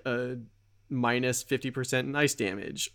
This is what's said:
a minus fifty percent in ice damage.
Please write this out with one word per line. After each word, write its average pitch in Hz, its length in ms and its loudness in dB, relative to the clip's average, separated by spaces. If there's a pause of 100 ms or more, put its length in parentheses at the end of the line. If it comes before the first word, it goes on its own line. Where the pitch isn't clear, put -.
a 123 320 -2 (520)
minus 123 520 2
fifty 135 300 -2
percent 127 360 0
in 139 80 -4
ice 147 200 4
damage. 98 600 -2